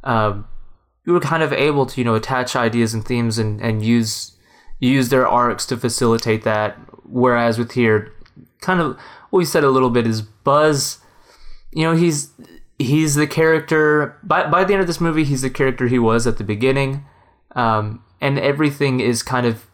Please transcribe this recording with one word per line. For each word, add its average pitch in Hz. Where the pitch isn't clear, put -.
um, 107
you 170
were 175
kind 160
of 147
able 143
to, 131
you 120
know, 117
attach 127
ideas 117
and 110
themes 117
and, 107
and 107
use, 113
use 127
their 127
arcs 120
to 127
facilitate 113
that. 107
Whereas 120
with 117
here, 110
kind 185
of 156
what 196
we 175
said 151
a 139
little 131
bit 117
is 110
Buzz, 143
you 160
know, 160
he's, 165
he's 147
the 147
character, 156
by, 170
by 175
the 196
end 196
of 180
this 170
movie, 160
he's 139
the 131
character 131
he 123
was 113
at 113
the 107
beginning. 135
Um, 110
and 139
everything 143
is 113
kind 123
of 113